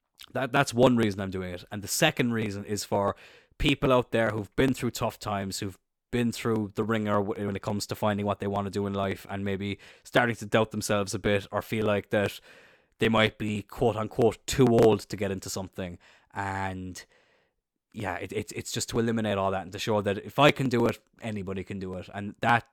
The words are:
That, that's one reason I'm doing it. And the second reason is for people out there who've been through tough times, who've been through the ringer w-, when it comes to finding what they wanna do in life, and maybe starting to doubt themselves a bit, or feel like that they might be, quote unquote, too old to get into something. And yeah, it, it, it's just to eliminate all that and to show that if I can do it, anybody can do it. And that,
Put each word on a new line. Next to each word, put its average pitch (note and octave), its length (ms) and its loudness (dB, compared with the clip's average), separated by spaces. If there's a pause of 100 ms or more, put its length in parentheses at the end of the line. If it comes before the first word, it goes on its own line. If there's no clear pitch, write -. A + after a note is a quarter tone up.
(320)
That, B2 200 -4
that's C#3+ 200 4
one B2 240 6
reason G#2 240 2
I'm F#2+ 100 -4
doing F#2 220 -6
it. F2+ 180 -12
And G#2 120 -8
the G2+ 60 -10
second D3 440 2
reason G2+ 320 -4
is G#2 200 -4
for G2+ 320 0 (420)
people C#3+ 340 2
out B2 200 2
there A2+ 180 2
who've G#2 260 -6
been C3 160 4
through A#2+ 200 -4
tough - 260 -4
times, G2 400 -4
who've G2 200 -8 (320)
been A#2+ 220 0
through A2 440 -2
the A2 80 0
ringer G#2+ 320 2
w-, G#2 300 -2
when G2 100 -4
it F#2+ 40 -6
comes G#2 280 -4
to - 60 -4
finding G#2 300 0
what G2+ 140 -2
they G2+ 80 -4
wanna G2 240 -2
do G2+ 160 -2
in G2 80 -4
life, G2 340 -2
and G2 160 -6
maybe G2 340 -4 (260)
starting A#2+ 320 2
to A2 100 -10
doubt A2+ 240 4
themselves G2+ 420 -2
a G#2+ 60 -4
bit, G2+ 340 0
or G#2 80 -2
feel A2 240 -4
like G#2 240 0
that G2+ 320 0 (580)
they A2+ 120 2
might A2 260 4
be, G#2+ 240 -4
quote A2 360 0
unquote, G#2+ 500 2
too C3 200 4
old A2+ 340 6
to - 180 -10
get G2 120 -2
into G2 200 -6
something. F#2 480 -8 (340)
And F#2+ 720 -6 (880)
yeah, F#2 240 -6
it, F2+ 160 -8
it, - 240 -6
it's - 160 -8
just - 160 -4
to B2 100 -4
eliminate A2+ 400 0
all F#2+ 120 0
that F#2+ 120 -4
and F2+ 100 -14
to - 60 -10
show G#2+ 220 0
that G2+ 180 0
if - 200 -12
I C#3+ 120 8
can C3+ 180 0
do A#2+ 180 2
it, A#2 120 -2 (220)
anybody G2 420 -6
can G2+ 160 -8
do F#2 160 -8
it. F2+ 200 -10
And G2+ 260 -8
that, A2+ 320 2